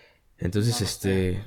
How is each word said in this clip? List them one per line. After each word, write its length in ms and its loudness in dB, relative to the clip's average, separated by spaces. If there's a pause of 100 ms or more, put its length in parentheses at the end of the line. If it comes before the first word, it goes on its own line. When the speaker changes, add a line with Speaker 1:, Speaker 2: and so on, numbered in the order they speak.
(400)
Speaker 1:
Entonces, 340 0
Speaker 2:
No 60 -2
lo 80 0
Speaker 1:
este, 480 0
Speaker 2:
sé. 120 -6